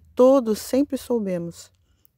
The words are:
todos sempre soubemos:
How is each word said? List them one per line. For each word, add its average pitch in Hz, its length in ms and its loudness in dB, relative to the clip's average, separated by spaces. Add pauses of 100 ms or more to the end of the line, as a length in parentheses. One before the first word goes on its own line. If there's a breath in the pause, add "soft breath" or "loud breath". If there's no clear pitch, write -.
(160)
todos 247 440 4
sempre 277 380 -4
soubemos: 185 760 -8 (440)